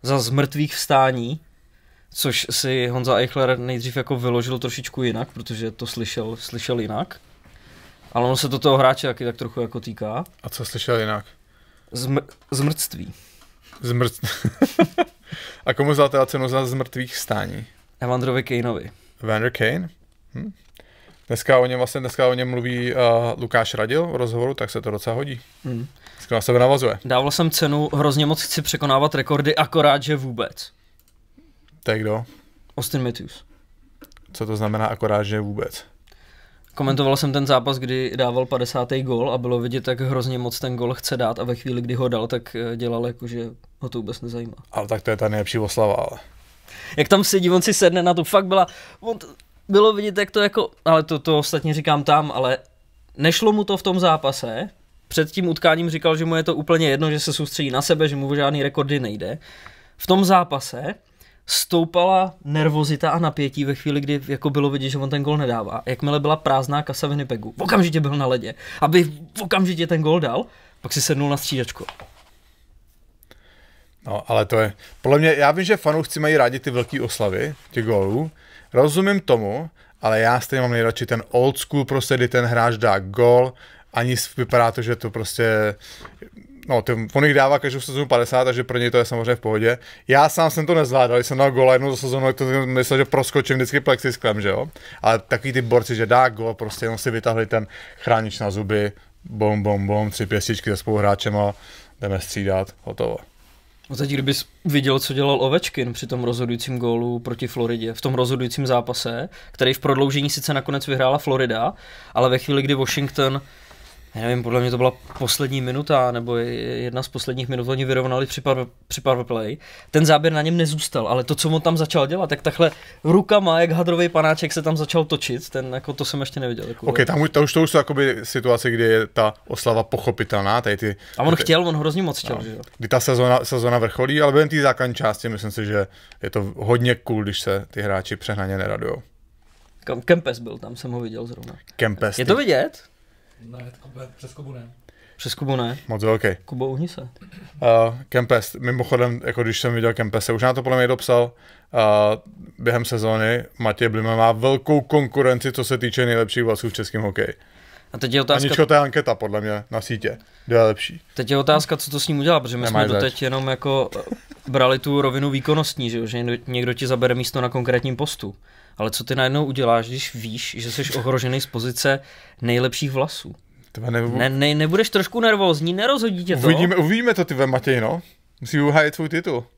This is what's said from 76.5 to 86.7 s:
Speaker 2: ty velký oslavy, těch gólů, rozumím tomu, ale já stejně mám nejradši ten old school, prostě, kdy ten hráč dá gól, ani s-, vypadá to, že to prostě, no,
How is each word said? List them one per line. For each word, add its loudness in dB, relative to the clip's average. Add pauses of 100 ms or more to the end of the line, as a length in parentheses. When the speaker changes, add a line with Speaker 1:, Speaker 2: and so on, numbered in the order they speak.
Speaker 2:
ty -4
velký -2
oslavy, -2 (160)
těch -2
gólů, 0 (420)
rozumím 4
tomu, 0 (320)
ale 2
já 4
stejně -2
mám 0
nejradši 0
ten -4
old 2
school, -2
prostě, 0
kdy 2
ten 2
hráč 2
dá 2
gól, 4 (400)
ani 0
s-, -8
vypadá 4
to, -6
že -2
to -8
prostě, 0 (920)
no, 2